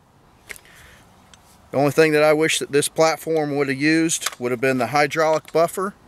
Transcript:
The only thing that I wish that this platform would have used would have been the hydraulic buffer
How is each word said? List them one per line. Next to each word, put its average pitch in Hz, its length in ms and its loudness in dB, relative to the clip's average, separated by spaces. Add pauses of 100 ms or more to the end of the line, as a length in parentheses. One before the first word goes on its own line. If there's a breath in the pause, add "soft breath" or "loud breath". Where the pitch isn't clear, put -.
(1700 loud breath)
The 113 60 -4
only 143 140 2
thing 160 200 4
that 151 120 2
I 156 100 4
wish 156 260 0
that - 140 -6
this 143 160 0
platform 156 680 0
would 139 140 -2
have 135 100 -4
used 160 580 0
would 123 140 -4
have 123 80 -4
been 131 200 0
the 117 80 -2
hydraulic 151 680 0
buffer 180 400 0 (140)